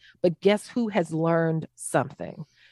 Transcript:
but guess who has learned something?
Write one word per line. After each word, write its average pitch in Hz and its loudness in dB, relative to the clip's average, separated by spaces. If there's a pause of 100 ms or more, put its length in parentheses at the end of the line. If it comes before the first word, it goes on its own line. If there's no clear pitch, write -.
(220)
but 175 2
guess 208 2
who 233 -2
has 175 0
learned 165 0
something? - -4 (260)